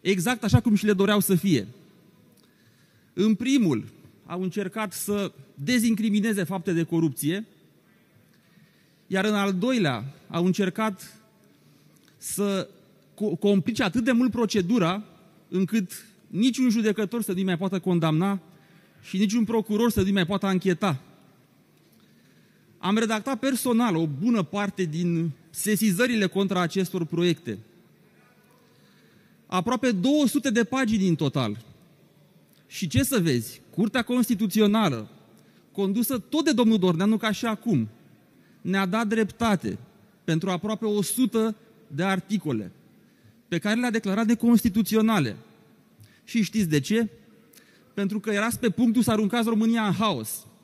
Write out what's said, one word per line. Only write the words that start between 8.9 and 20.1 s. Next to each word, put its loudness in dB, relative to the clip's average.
iar -2
în 0
al 0
doilea, 0
au -2
încercat -4
să -4
co-, -2
complice 2
atât 0
de 2
mult 4
procedura, 0
încât -2
niciun 2
judecător 0
să -4
nu-i -2
mai 0
poată -2
condamna 0
și -8
niciun 2
procuror 0
să 0
nu-i 2